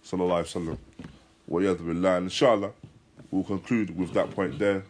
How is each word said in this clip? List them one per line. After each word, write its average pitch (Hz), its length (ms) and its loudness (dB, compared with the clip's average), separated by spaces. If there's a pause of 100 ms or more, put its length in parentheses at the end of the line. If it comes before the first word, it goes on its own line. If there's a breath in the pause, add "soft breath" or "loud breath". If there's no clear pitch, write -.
sallallahu 90 380 0
alaihi - 120 -8
wasallam. 82 220 -4 (680 loud breath)
Wa 82 140 0
yadhu 87 240 0
billah. 90 320 2
And 90 80 0
inshallah, 104 460 4 (600)
we'll 95 120 0
conclude 98 540 -2
with 90 160 -4
that - 180 0
point 95 280 -4
there. 101 300 2